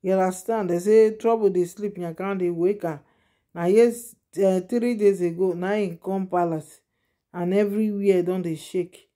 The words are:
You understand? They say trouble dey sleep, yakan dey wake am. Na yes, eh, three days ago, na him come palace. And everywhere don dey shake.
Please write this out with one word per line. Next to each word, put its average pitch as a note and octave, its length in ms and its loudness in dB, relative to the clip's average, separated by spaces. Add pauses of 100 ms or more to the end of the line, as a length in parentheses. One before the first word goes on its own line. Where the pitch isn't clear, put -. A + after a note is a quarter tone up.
You F#3 120 -2
understand? F#3+ 580 -2
They F3 80 0
say G#3+ 380 6
trouble A3+ 340 2
dey F3+ 140 0
sleep, G3+ 320 -8
yakan F3+ 420 -6
dey F3+ 120 -2
wake F3+ 340 -2
am. D#3 160 -4 (520)
Na E3+ 120 -6
yes, A#3 500 2 (240)
eh, F#3+ 220 2
three A#3+ 340 -2
days G3+ 260 2
ago, F3 320 -2
na F3+ 200 -4
him G3 300 -4
come F#3+ 260 -4
palace. E3+ 520 -4 (520)
And F3 200 -4
everywhere G3+ 720 2
don F3+ 200 -2
dey E3+ 120 -2
shake. - 600 -8